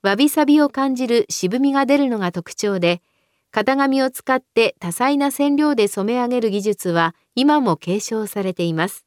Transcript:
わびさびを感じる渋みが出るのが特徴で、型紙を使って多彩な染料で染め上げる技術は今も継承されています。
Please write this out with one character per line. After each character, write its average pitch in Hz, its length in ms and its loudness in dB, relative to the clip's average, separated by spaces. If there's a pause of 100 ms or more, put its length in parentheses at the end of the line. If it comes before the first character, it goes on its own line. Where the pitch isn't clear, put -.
わ 196 120 0
び 277 140 2
さ 302 160 2
び 294 160 4
を 285 80 2
感 269 260 -2
じ 247 140 -4
る 233 200 2
渋 190 300 -4
み 277 140 2
が 277 140 0
出 285 120 4
る 277 100 2
の 226 120 -4
が 180 100 -2
特 175 240 -10
徴 202 240 -2
で、 175 240 0 (480)
型 240 260 0
紙 269 240 2
を 262 120 0
使 - 200 -4
っ 254 80 0
て - 380 0
多 175 140 -6
彩 277 260 0
な 277 140 0
染 285 240 0
料 294 180 2
で 208 140 2
染 208 260 -4
め 247 80 -2
上 240 60 -2
げ 247 140 -2
る 220 80 0
技 202 120 -2
術 196 280 -4
は 165 260 0 (180)
今 294 260 4
も 196 160 0
継 185 220 -4
承 220 300 -6
さ 202 140 -6
れ 190 120 -4
て - 80 -4
い 170 120 -2
ま 165 120 0
す。 - 200 -12